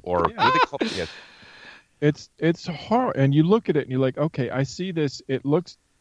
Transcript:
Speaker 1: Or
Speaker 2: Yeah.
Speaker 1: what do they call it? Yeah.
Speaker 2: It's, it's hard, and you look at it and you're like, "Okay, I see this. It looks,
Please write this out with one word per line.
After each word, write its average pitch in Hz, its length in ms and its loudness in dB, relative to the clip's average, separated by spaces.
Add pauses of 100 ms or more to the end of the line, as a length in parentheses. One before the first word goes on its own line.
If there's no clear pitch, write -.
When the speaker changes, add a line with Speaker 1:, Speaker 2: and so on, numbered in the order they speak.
Speaker 1:
Or 87 260 0
Speaker 2:
Yeah. - 140 -4
Speaker 1:
what 508 100 4
do 523 60 2
they - 60 -
call - 160 -4
it? 226 160 -4
Yeah. - 80 -4 (960)
Speaker 2:
It's, 151 360 0
it's 165 300 -2
hard, 214 480 -2
and 135 180 4
you 156 100 6
look 214 260 2
at 156 80 0
it 139 60 2
and - 80 -12
you're 131 100 0
like, 131 160 0
"Okay, 143 320 -2
I 131 140 -2
see 185 280 -6
this. 151 360 -2
It 131 180 -4
looks, 156 320 0 (240)